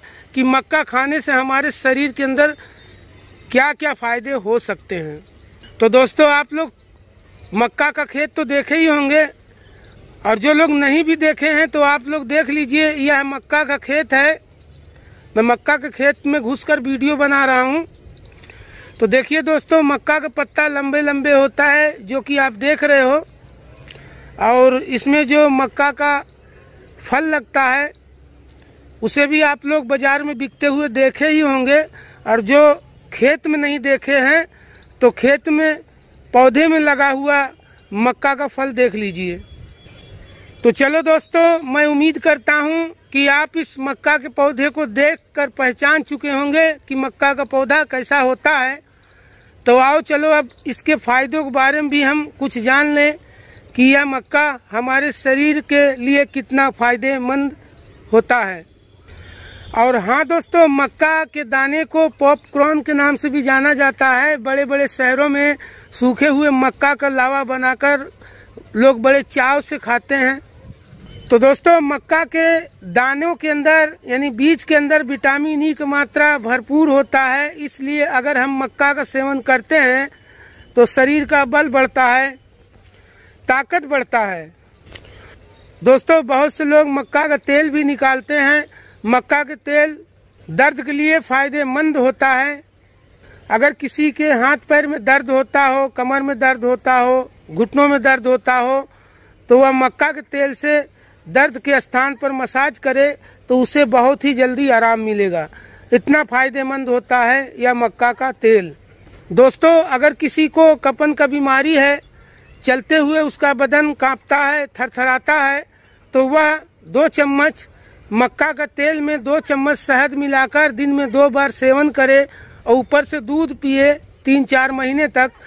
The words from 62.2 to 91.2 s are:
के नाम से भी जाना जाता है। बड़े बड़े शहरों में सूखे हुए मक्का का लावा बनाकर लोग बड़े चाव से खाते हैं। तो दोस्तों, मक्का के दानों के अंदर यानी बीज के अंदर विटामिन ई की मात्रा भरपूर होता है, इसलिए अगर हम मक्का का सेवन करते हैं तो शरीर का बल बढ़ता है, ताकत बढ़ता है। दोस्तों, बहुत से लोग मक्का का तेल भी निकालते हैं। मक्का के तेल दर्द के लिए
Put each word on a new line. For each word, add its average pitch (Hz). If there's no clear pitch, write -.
के 294
नाम 285
से 294
भी 277
जाना 269
जाता 269
है। 277
बड़े 269
बड़े 277
शहरों 262
में 285
सूखे 247
हुए 294
मक्का 262
का 277
लावा 269
बनाकर 262
लोग 247
बड़े 269
चाव 269
से 294
खाते 240
हैं। 269
तो 240
दोस्तों, 277
मक्का 294
के 330
दानों 277
के 302
अंदर 302
यानी 269
बीज 277
के 311
अंदर 294
विटामिन 285
ई 311
की 302
मात्रा 285
भरपूर 254
होता 269
है, 277
इसलिए 294
अगर 277
हम 269
मक्का 285
का 285
सेवन 269
करते 269
हैं 269
तो 240
शरीर 285
का 285
बल 294
बढ़ता 262
है, 262
ताकत 277
बढ़ता 262
है। 175
दोस्तों, 262
बहुत 269
से 311
लोग 302
मक्का 277
का 294
तेल 294
भी 294
निकालते 269
हैं। 294
मक्का 247
के 285
तेल 294
दर्द 262
के 262
लिए 302